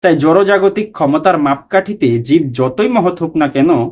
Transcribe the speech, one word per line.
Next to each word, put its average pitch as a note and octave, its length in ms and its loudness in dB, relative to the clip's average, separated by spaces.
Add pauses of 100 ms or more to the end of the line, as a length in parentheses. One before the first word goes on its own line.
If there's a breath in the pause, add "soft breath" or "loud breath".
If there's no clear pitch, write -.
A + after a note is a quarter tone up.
তাই E3+ 160 2
জড়জাগতিক G3 760 2
ক্ষমতার E3+ 460 0
মাপকাঠিতে C#3+ 800 -2
জীব C3+ 240 0 (100)
যতই B2+ 360 -2
মহৎ F3+ 340 -2
হোক D#3+ 140 -6
না D3 120 0
কেন, C#3 200 0 (240)